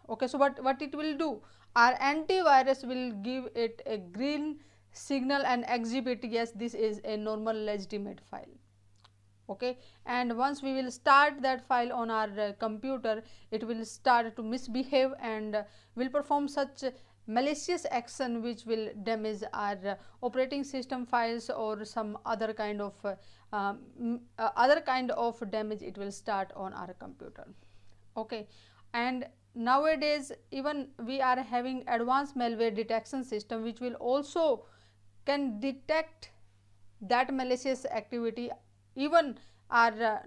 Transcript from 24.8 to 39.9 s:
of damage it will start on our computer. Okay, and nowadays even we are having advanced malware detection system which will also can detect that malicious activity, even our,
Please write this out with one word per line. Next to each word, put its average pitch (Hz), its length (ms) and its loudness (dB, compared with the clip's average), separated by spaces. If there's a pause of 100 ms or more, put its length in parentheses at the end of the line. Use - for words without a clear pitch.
of 233 280 0 (100)
damage 214 320 -4
it 196 160 -12
will 196 140 -8
start 196 440 -4
on 190 180 -8
our 190 260 -10
computer. - 480 -16 (680)
Okay, 220 320 -6 (460)
and 247 340 -2 (280)
nowadays 285 760 2 (200)
even 277 380 -4 (140)
we 262 160 -4
are 254 220 4
having 247 460 -2
advanced 254 500 0
malware 233 360 2
detection 226 500 -2
system 220 400 -6
which 226 160 -6
will 247 160 -4
also 285 680 0 (600)
can 277 340 0
detect 294 680 -2 (720)
that 247 320 2
malicious 254 520 -2
activity, 233 680 -4 (440)
even 294 420 4 (340)
our, 233 220 6 (100)